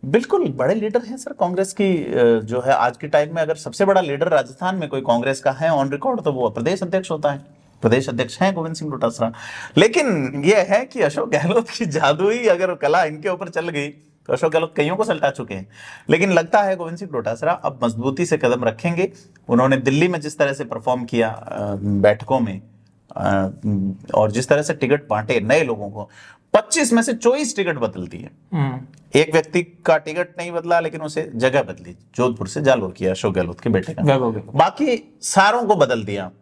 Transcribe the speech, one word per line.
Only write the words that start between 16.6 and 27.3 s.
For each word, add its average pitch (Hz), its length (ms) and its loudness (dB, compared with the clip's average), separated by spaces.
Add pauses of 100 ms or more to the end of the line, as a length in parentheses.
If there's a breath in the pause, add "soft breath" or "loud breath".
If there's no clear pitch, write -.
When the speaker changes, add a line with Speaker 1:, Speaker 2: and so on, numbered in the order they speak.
Speaker 1:
है 190 140 0
गोविंद 170 220 -10
सिंह 185 140 -12
डोटासरा 117 400 -2
अब 143 320 -4
मजबूती 127 420 -2
से 156 120 0
कदम 123 260 0
रखेंगे। 170 480 -2 (380 loud breath)
उन्होंने 131 280 4
दिल्ली 135 300 2
में 175 140 -2
जिस 147 160 -10
तरह 139 160 2
से 135 100 -8
परफॉर्म 120 420 -4
किया, 113 240 0
अ, 104 460 -8
बैठकों 104 640 2
में, 98 220 -4 (560)
अ, 98 320 0 (680)
और 107 160 4
जिस 123 160 -4
तरह 147 140 0
से 151 120 -4
टिकट 143 340 -2
बांटे 107 320 -2
नए 135 240 2
लोगों 104 260 -6
को, 104 200 -14 (440 loud breath)
पच्चीस 226 400 2
में 233 80 4
से 240 120 -2
चौबीस 240 420 0